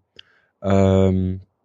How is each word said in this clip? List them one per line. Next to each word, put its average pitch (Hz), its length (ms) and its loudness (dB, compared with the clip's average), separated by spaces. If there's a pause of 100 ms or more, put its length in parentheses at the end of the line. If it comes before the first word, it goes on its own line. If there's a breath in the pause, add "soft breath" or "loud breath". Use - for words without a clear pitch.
(600 soft breath)
ähm, 95 800 0 (240)